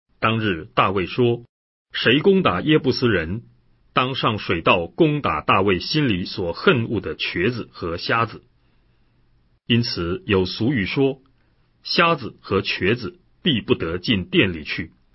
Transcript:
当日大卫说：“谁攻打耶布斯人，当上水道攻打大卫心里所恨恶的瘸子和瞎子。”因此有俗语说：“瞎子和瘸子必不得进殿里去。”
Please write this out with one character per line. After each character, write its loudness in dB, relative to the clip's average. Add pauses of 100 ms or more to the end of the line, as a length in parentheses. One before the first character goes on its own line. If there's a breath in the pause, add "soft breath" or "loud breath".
(200)
当 0
日 -4 (100)
大 2
卫 -2
说 0 (480)
：“谁 2
攻 4
打 0
耶 4
布 2
斯 0
人， 0 (500)
当 0
上 -2
水 -2
道 2
攻 0
打 -2
大 2
卫 2
心 0
里 0
所 -6
恨 0
恶 -4
的 -6
瘸 -2
子 -8
和 -8
瞎 -2
子。” -8 (1200)
因 2
此 -6
有 2
俗 -2
语 -2
说 0 (640)
：“瞎 2
子 -8
和 0
瘸 0
子 -8 (240)
必 2
不 0
得 -2
进 -2
殿 2
里 -10
去。” -10 (220)